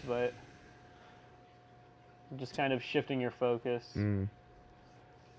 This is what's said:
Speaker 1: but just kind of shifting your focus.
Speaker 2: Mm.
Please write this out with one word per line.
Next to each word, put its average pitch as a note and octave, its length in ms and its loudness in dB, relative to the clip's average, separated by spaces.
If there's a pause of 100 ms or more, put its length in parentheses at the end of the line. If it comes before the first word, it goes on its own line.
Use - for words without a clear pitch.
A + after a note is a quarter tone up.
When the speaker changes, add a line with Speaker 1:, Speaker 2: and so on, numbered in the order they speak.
Speaker 1:
but B2 280 0 (2000)
just C3 200 -8
kind C#3 180 4
of A#2+ 80 0
shifting C#3 380 0
your B2 120 0
focus. A#2+ 640 0
Speaker 2:
Mm. G2+ 320 2 (1120)